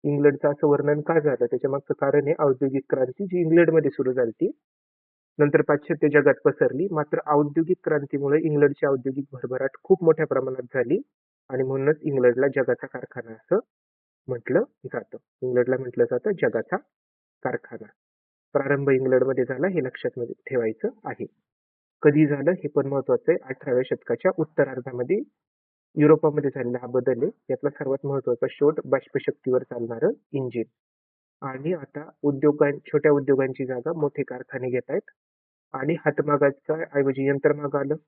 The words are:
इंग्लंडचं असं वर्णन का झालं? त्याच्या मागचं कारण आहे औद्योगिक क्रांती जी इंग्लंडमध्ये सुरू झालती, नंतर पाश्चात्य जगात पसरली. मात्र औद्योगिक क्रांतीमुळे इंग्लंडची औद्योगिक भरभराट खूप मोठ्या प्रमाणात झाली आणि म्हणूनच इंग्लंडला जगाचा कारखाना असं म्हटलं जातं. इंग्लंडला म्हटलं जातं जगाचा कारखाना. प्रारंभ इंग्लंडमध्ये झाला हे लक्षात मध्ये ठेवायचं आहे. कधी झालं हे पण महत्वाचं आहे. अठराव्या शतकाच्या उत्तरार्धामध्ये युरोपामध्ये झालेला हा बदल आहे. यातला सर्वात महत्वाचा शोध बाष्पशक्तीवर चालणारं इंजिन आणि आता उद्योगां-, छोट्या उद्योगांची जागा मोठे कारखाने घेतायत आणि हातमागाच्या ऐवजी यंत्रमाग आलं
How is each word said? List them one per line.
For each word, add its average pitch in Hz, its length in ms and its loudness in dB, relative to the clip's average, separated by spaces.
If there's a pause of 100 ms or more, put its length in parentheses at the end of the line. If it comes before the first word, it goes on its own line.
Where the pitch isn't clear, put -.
इंग्लंडचं 143 460 2
असं 147 180 -2
वर्णन 147 340 2
का 165 180 0
झालं? 135 260 0
त्याच्या 131 240 -2
मागचं 139 240 -6
कारण 139 340 0
आहे 160 120 0
औद्योगिक 135 500 0
क्रांती 131 360 -2
जी 180 160 -2
इंग्लंडमध्ये 160 500 4
सुरू 127 220 -2
झालती, 127 380 -2 (880)
नंतर 147 220 4
पाश्चात्य 147 500 0
जगात 143 340 4
पसरली. 135 460 0
मात्र 151 280 -2 (140)
औद्योगिक 151 500 0
क्रांतीमुळे 143 600 0
इंग्लंडची 147 440 2
औद्योगिक 135 440 -2
भरभराट 131 520 -6
खूप 185 200 2
मोठ्या 160 240 2
प्रमाणात 131 480 -4
झाली 135 260 0 (480)
आणि 131 140 -2
म्हणूनच 135 400 0
इंग्लंडला 131 520 2
जगाचा 127 320 -2
कारखाना 120 460 -14
असं 175 260 -2 (680)
म्हटलं 127 360 -2 (220)
जातं. 110 320 -12 (240)
इंग्लंडला 127 360 0
म्हटलं 123 340 -2
जातं 131 200 -2 (100)
जगाचा 117 360 -2 (680)
कारखाना. 120 420 -8 (680)
प्रारंभ 139 340 0
इंग्लंडमध्ये 131 560 2
झाला 131 220 -2
हे 175 160 -2
लक्षात - 360 -8
मध्ये 117 140 -8 (140)
ठेवायचं 117 420 -2 (160)
आहे. - 200 -8 (800)
कधी 151 240 6
झालं 143 260 0
हे 156 140 -6
पण 139 200 -2
महत्वाचं 131 440 0
आहे. 180 120 2
अठराव्या 131 420 -2
शतकाच्या 123 520 -2
उत्तरार्धामध्ये 131 800 -2 (800)
युरोपामध्ये 151 520 4
झालेला 123 280 -6
हा 123 100 -10
बदल 123 360 0
आहे. 185 60 -2 (200)
यातला 139 200 -2
सर्वात 139 360 -4
महत्वाचा 131 440 -2
शोध 151 360 0
बाष्पशक्तीवर 131 800 -2
चालणारं 117 480 -4 (200)
इंजिन 120 320 -4 (760)
आणि 139 320 -6
आता 151 360 -10 (140)
उद्योगां-, 143 600 2
छोट्या 151 260 2
उद्योगांची 135 540 0
जागा 131 280 -6
मोठे 147 300 -4
कारखाने 127 460 -8
घेतायत 127 420 -4 (600)
आणि 143 220 -2 (100)
हातमागाच्या 147 720 4 (240)
ऐवजी 135 280 0
यंत्रमाग 143 480 0
आलं 139 200 -2 (120)